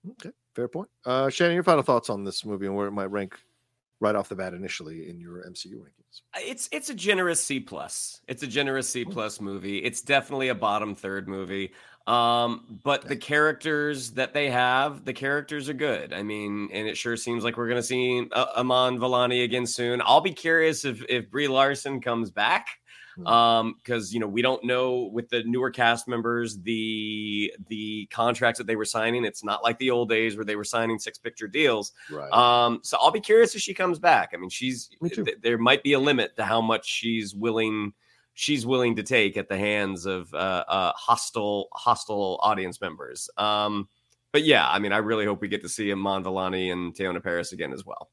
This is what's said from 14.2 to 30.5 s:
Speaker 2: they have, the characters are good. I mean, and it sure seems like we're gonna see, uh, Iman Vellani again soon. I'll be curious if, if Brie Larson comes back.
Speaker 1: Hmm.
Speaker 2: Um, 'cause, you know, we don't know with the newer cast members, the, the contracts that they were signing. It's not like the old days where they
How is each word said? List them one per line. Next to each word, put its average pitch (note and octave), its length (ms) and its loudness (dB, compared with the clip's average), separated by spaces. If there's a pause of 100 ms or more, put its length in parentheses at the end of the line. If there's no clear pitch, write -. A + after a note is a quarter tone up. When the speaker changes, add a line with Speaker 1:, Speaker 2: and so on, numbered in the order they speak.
Speaker 2:
they C#3+ 160 0
have, B2+ 540 2
the C3 80 -6
characters C#3+ 560 -4
are D3+ 60 -6
good. B2+ 380 -2
I F#2 120 -6
mean, G#2 480 -6
and G#2+ 160 -4
it - 80 -6
sure A#2 200 -4
seems A#2 280 -4
like A#2 120 -2
we're A#2 120 -4
gonna A#2+ 140 0
see, B2 500 0
uh, B2 140 2 (100)
Iman B2+ 420 2
Vellani B2 460 2
again A#2+ 220 -2
soon. A#2+ 380 -2
I'll C#3 180 8
be F#3 100 -2
curious D#3+ 520 2
if, A#2+ 240 -6
if G#2+ 220 -2
Brie C#3 180 0
Larson C3+ 520 2
comes A#2 300 -2
back. A#2+ 360 0 (480)
Speaker 1:
Hmm. F2+ 120 -10
Speaker 2:
Um, A2+ 480 6 (100)
'cause, A2 300 -4
you A#2 60 0
know, G#2+ 60 0
we G2+ 140 -2
don't B2+ 240 2
know B2+ 480 0
with A#2 160 -4
the A#2 160 -2
newer B2 260 0
cast A#2 380 2
members, A#2 520 -2
the, G#2+ 920 -2 (160)
the G#2+ 420 -6
contracts A#2 460 2
that A2+ 100 -8
they A2+ 80 0
were G#2+ 120 -2
signing. A#2 400 0
It's - 180 -8
not G#2 180 -2
like A#2 160 0
the C3 120 0
old A#2+ 180 2
days A2+ 260 2
where G#2+ 120 -6
they G#2 100 -2